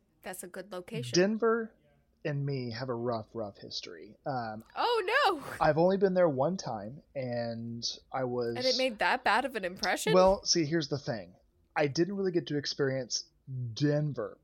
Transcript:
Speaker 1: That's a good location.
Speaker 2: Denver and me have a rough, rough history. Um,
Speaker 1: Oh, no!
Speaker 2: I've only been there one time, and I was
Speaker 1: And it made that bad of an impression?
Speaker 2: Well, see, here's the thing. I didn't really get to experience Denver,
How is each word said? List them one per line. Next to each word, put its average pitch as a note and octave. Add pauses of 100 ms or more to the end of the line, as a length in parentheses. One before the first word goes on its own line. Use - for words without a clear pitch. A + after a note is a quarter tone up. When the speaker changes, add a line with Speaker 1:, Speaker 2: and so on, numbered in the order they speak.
(220)
Speaker 1:
That's F#3+
a F#3+
good F#3+
location. F3
Speaker 2:
Denver A3 (540)
and C#3+
me C3
have A#2+
a B2
rough, A#2
rough G#2+
history. F#2+ (100)
Um, A2+ (140)
Speaker 1:
Oh, A4+ (240)
no! D#4+ (180)
Speaker 2:
I've D#3
only F3+
been F#3+
there F3+
one C#3+
time, A#2 (140)
and A#2 (280)
I C3
was B2
Speaker 1:
And B3+
it C4
made C4
that F#3+
bad A3+
of C#4
an F#3+
impression? F#3
Speaker 2:
Well, F#3
see, E3+
here's D3+
the C#3+
thing. G2+ (440)
I D#3
didn't E3+
really G3
get D#3+
to D3
experience C3+ (500)
Denver, D3